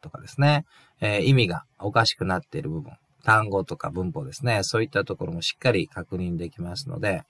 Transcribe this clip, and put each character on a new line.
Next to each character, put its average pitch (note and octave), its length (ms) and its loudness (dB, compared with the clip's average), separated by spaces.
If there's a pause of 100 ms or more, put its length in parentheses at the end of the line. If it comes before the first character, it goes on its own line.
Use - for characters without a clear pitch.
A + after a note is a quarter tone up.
と - 100 -16
か - 100 -16
で - 80 -18
す - 120 -4
ね、 D3 240 6 (360)
え G#2 180 0
ー、 - 40 2
意 C3+ 120 6
味 A2+ 140 6
が E2+ 160 -6 (140)
お G2+ 120 -6
か A2+ 160 4
し - 80 0
く F2+ 100 -4
な F2+ 140 0
っ E2+ 40 -4
て - 160 -10
い D2 40 -4
る D#2 80 -6
部 D#2+ 100 -6
分、 C2+ 120 -14 (320)
単 A2 240 6
語 G2 160 0
と F2+ 120 -8
か - 140 -6
文 F2+ 220 -4
法 D2 120 -8
で C2 100 -12
す - 100 -8
ね、 A2 180 2
そ A2+ 180 0
う - 20 0
い A2 40 -2
っ - 40 -20
た G2+ 140 -2
と G2 120 -6
こ F#2 100 -6
ろ E2 60 -6
も E2+ 100 -6
し - 140 -4
っ - 20 -20
か B2 140 4
り E2+ 160 0
確 F2+ 280 -8
認 F2 200 -4
で E2 140 -6
き - 100 -14
ま F2 160 -8
す - 120 -10
の - 120 -8
で、 F#2+ 300 -2